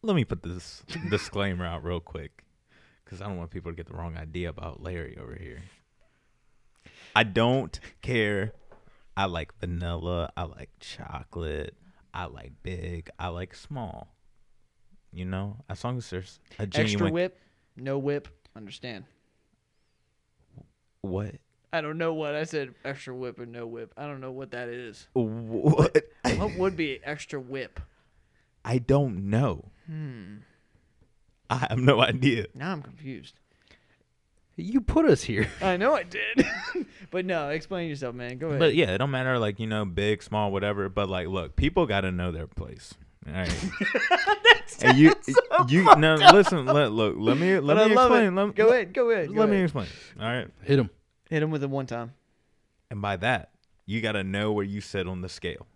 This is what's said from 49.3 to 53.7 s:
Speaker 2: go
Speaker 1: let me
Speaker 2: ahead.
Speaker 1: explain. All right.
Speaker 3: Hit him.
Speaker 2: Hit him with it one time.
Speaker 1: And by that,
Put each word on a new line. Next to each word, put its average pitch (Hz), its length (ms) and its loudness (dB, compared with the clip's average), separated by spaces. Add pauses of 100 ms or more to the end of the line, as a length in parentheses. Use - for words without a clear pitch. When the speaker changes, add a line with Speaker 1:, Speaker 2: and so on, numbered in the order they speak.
Speaker 2:
go 214 60 0
Speaker 1:
let 214 80 6
me 202 80 4
Speaker 2:
ahead. 185 80 2
Speaker 1:
explain. 139 220 -2 (340)
All 107 80 -4
right. 120 200 -4 (140)
Speaker 3:
Hit 135 160 4
him. 110 100 2 (420)
Speaker 2:
Hit 156 120 0
him 156 80 -2
with 143 140 -4
it 139 60 -6
one 135 160 -6
time. 117 260 -10 (800)
Speaker 1:
And 101 100 -8
by 101 140 -2
that, 104 340 -2 (360)